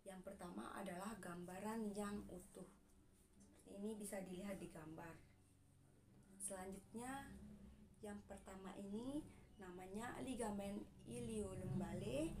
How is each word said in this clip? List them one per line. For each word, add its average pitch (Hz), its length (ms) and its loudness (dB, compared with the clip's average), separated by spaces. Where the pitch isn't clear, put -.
Yang 185 260 -4
pertama 196 460 -2
adalah 196 480 2
gambaran 190 720 2
yang 208 320 4
utuh. 180 400 -6
Seperti - 320 -14
ini 214 160 6
bisa 202 240 2
dilihat 185 380 0
di 175 80 -2
gambar. 160 480 -4
Selanjutnya, 226 920 -2
yang 202 240 0
pertama 190 500 -4
ini 233 480 2
namanya 185 540 -2
ligamen 208 640 2
iliolumbale. 208 1300 4